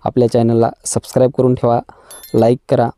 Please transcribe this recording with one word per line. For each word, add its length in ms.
आपल्या 260
चॅनलला 400
सबस्क्राईब 520
करून 180
ठेवा, 240
लाईक 220
करा 280